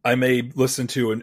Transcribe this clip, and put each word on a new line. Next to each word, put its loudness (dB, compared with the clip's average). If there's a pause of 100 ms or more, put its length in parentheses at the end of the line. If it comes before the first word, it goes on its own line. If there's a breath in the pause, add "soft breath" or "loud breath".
I 2
may 2
listen 0
to -2
and -4